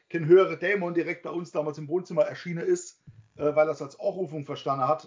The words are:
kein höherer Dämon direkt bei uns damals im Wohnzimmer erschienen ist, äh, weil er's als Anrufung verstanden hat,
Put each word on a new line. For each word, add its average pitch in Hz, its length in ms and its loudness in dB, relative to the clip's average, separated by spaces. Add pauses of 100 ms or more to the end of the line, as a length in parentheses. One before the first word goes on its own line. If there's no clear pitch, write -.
(100)
kein 165 160 -4
höherer 175 300 8
Dämon 175 360 -2
direkt 165 300 -4
bei 160 80 -10
uns 170 200 -8
damals 151 280 -4
im 151 100 -12
Wohnzimmer 170 360 0
erschienen 165 420 -8
ist, 180 340 -2 (360)
äh, 147 180 0
weil 156 140 4
er's 147 120 -4
als 143 180 -12
Anrufung 180 460 -6
verstanden 135 420 -4
hat, 156 200 0